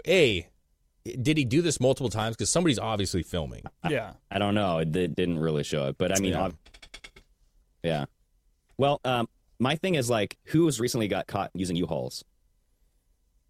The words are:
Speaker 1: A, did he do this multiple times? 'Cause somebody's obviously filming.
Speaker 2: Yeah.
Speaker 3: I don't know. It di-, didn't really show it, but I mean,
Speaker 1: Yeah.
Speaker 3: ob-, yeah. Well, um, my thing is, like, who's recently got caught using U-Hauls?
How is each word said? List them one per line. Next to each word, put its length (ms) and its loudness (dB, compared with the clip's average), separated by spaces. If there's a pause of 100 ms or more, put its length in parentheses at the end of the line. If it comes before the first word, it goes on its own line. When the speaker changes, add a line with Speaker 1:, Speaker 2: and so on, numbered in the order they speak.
Speaker 1:
A, 400 4 (560)
did 340 -2
he 60 2
do 180 2
this 200 -2
multiple 280 2
times? 280 -2
'Cause 120 -2
somebody's 300 2
obviously 420 -2
filming. 420 -6 (260)
Speaker 2:
Yeah. 240 -4 (180)
Speaker 3:
I 80 -2
don't 160 2
know. 240 2
It 140 0
di-, 140 2
didn't 320 0
really 240 0
show 260 -2
it, 80 -8
but 200 2
I 40 8
mean, 100 2
Speaker 1:
Yeah. 120 0
Speaker 3:
ob-, 120 -4 (1300)
yeah. 220 0 (720)
Well, 260 0
um, 240 0 (320)
my 160 2
thing 200 -2
is, 140 0
like, 360 0
who's 340 2
recently 300 -2
got 180 -4
caught 260 -6
using 220 -4
U-Hauls? 480 -4 (1300)